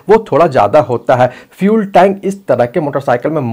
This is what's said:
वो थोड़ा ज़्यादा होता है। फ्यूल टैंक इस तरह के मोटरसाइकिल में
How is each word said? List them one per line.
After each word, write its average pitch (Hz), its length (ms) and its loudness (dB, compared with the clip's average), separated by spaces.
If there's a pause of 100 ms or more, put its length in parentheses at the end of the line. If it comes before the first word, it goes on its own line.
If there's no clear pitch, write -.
वो 214 80 6 (140)
थोड़ा - 160 2
ज़्यादा 123 340 2
होता 123 340 -2
है। 123 140 2 (220)
फ्यूल 208 360 -2
टैंक 196 380 2
इस 196 220 -8
तरह 120 180 0
के 123 140 -6
मोटरसाइकिल 139 520 -4
में 156 100 -4 (120)